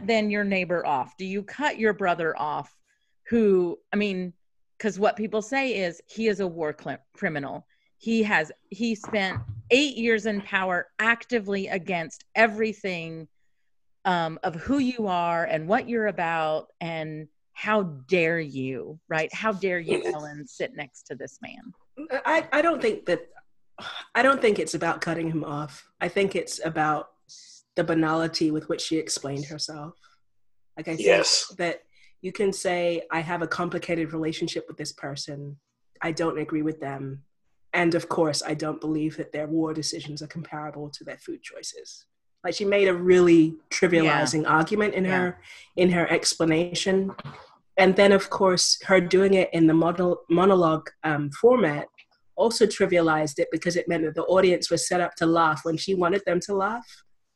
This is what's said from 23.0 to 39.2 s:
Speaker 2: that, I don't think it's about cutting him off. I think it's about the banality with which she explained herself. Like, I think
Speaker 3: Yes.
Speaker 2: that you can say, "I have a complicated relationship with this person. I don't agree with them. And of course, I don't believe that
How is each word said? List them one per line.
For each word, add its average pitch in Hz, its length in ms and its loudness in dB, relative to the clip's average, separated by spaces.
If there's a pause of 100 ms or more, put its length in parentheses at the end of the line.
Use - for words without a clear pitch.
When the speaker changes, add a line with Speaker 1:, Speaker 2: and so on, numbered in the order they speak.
Speaker 2:
that, 170 160 0 (920)
I 233 80 2
don't 269 200 4
think 214 180 4
it's 160 160 -4
about 165 260 -2
cutting 165 300 -4
him 156 120 -4
off. 147 460 -10 (120)
I 175 80 -2
think 196 260 0
it's - 280 -6
about 156 440 -2 (680)
the 175 80 2
banality 160 680 2
with 151 180 -4
which 160 120 -2
she - 160 -2
explained 143 480 -4
herself. 156 500 -10 (840)
Like, 156 120 -12
I 160 80 -4
think 104 100 0
Speaker 3:
Yes. - 500 4
Speaker 2:
that 170 240 -4 (400)
you 185 100 -8
can 196 220 0
say, 175 480 0 (100)
"I 160 100 -2
have 165 200 -4
a 160 60 -4
complicated 170 640 -4
relationship 160 540 -4
with 160 100 -16
this 151 140 -10
person. 143 640 -12 (440)
I 165 100 -4
don't 160 260 -2
agree 151 240 -4
with 151 180 -4
them. 139 440 -10 (500)
And 175 220 2
of 165 120 -2
course, 156 380 0
I - 80 -4
don't 156 260 -6
believe 156 380 -4
that 156 160 -10